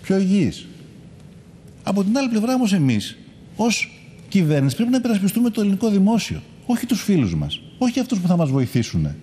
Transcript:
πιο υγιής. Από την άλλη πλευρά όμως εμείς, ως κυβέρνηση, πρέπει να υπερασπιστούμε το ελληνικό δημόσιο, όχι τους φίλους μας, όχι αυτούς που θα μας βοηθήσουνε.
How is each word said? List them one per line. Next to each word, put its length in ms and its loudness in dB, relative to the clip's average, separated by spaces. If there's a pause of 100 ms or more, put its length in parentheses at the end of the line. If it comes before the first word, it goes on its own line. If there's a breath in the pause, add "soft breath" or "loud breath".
πιο 160 -2
υγιής. 480 0 (1160)
Από 220 -2
την 140 0
άλλη 100 0
πλευρά 260 0
όμως 180 2
εμείς, 440 0 (400)
ως 440 -2 (280)
κυβέρνηση, 480 2
πρέπει 140 0
να 60 2
υπερασπιστούμε 540 0
το 100 -6
ελληνικό 300 0
δημόσιο, 520 2 (240)
όχι 200 -2
τους 160 -2
φίλους 320 2
μας, 260 -4 (180)
όχι 220 0
αυτούς 180 -2
που 100 0
θα 80 4
μας 140 0
βοηθήσουνε. 720 0